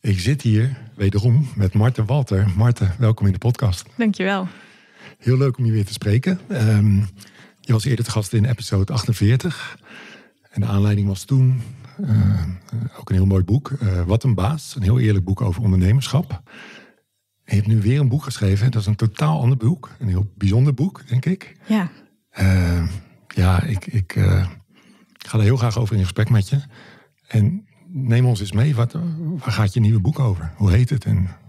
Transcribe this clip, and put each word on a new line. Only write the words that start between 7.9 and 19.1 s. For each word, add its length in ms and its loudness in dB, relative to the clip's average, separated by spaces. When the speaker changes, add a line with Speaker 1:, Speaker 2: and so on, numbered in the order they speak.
Speaker 1:
te 60 -10
gast 220 -4
in 120 2
episode 480 -2
achtenveertig. 840 -2
En 100 -6
de 60 0
aanleiding 420 2
was 160 -6
toen, 360 2
eh, 380 2
ook 120 -18
een 40 -2
heel 120 4
mooi 180 2
boek, 260 -2
eh, 320 -2
Wat 200 0
een 120 2
baas. 420 -4
Een 60 -6
heel 180 2
eerlijk 240 2
boek 160 -2
over 220 -2
ondernemerschap. 680 2
En 120 -2
je 60 2
hebt 40 -2
nu 140 2
weer 200 2
een 80 2
boek 140 0
geschreven. 480 0
Dat 100 -2
is 60 -4
een 100 0
totaal 440 0